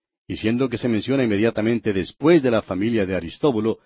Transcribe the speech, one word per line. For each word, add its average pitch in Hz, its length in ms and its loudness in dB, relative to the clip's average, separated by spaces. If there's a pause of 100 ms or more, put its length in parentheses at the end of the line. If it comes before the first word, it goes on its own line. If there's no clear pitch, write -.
(280)
y 95 100 -8
siendo 120 320 0
que 113 80 -6
se 127 100 -4
menciona 123 360 0
inmediatamente 110 680 0
después 139 500 2
de 127 80 2
la 107 100 2
familia 104 440 -2
de 92 100 -4
Aristóbulo, 107 720 -2